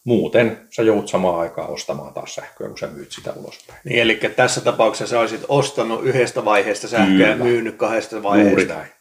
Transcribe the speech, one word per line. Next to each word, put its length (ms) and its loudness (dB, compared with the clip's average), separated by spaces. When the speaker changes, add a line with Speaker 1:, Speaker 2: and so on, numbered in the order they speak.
Speaker 1:
Muuten 720 2
sä 60 -2
joudut 260 2
samaan 320 0
aikaan 300 -6
ostamaan 440 -10
taas 220 -12
sähköä, 320 -12
kun 100 -14
sä 100 -10
myyt 240 -16
sitä 220 -12
ulospäin. 500 -18
Speaker 2:
Niin, 160 -2
elikkä 300 2
tässä 320 2
tapauksessa 540 0
sä 40 2
olisit 280 -2
ostanut 560 0
yhdestä 420 0
vaiheesta 420 0
sähköä 400 4
ja 60 2
Speaker 1:
Kyllä. 120 -2
Speaker 2:
myynyt 300 0
kahdesta 480 -4
vaiheesta. 260 4
Speaker 1:
Juuri 160 2
näin. 220 -8
Mikä 140 -20